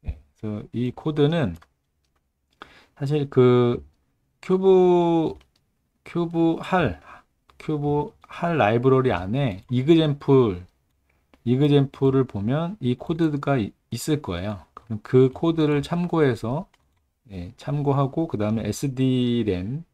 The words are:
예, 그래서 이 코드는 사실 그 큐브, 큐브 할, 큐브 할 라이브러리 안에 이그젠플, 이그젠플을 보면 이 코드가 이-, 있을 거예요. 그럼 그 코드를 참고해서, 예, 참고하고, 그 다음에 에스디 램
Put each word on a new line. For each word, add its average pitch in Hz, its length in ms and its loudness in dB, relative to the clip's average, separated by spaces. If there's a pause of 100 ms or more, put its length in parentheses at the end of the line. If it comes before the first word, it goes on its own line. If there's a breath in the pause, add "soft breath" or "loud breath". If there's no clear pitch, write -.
예, - 160 -12 (160)
그래서 107 360 -10
이 120 200 -4
코드는 147 640 -2 (1400 loud breath)
사실 143 340 -4
그 123 560 4 (560)
큐브, 180 960 2 (680)
큐브 170 560 -2
할, 151 400 -2 (580 loud breath)
큐브 147 540 -4 (100)
할 170 360 -4
라이브러리 127 520 2
안에 98 600 -4
이그젠플, 135 920 2 (800)
이그젠플을 135 800 2
보면 139 540 -4
이 123 160 -2
코드가 147 640 -2
이-, 104 140 -4 (180)
있을 143 320 -4
거예요. 92 420 -8 (100)
그럼 - 280 -12
그 131 300 4
코드를 156 500 0
참고해서, 156 840 -2 (640)
예, 92 240 -12
참고하고, 143 720 -2
그 113 100 -6
다음에 107 300 -2
에스디 123 800 -2
램 104 480 -4